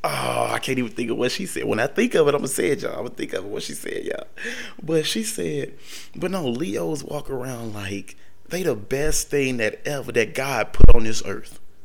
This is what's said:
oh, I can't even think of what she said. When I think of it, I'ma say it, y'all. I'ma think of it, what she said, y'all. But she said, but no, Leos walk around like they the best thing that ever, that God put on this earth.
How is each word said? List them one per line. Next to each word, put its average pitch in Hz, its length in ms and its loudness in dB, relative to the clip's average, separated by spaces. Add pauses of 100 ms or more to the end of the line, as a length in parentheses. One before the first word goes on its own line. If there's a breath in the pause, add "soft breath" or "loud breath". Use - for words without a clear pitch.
oh, 117 480 -2
I 117 80 -4
can't 131 180 -4
even 117 140 -4
think 117 180 -6
of 117 60 -2
what 123 160 -2
she - 120 -6
said. - 200 -6
When 107 160 -2
I 127 60 0
think 240 280 0
of 151 140 4
it, 139 60 2
I'ma - 120 -2
say - 220 -2
it, 143 140 -2
y'all. - 160 -6
I'ma - 120 -8
think - 220 -8
of - 120 -6
it, 101 40 -10
what - 160 -8
she 71 100 -10
said, - 300 -10
y'all. - 220 -8 (560 loud breath)
But 156 240 0
she 220 160 -4
said, 151 520 -6 (400 loud breath)
but 170 160 -6
no, 175 180 -4
Leos 160 540 -4
walk 147 280 -8
around 123 440 -8
like 98 420 -8 (320 soft breath)
they 180 140 -6
the 151 120 0
best 131 540 0
thing 131 300 0
that - 280 -2
ever, 127 260 -6
that 107 220 2
God 131 380 -2
put - 220 12
on 110 100 10
this 113 220 4
earth. - 340 -10 (240)